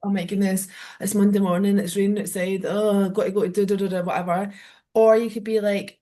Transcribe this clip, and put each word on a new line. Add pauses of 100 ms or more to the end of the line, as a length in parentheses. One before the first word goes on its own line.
Oh
my
goodness, (320)
it's
Monday
morning,
it's
raining
outside,
oh,
I've
got
to
go
to
do,
do,
do,
do,
whatever. (400)
Or
you
could
be
like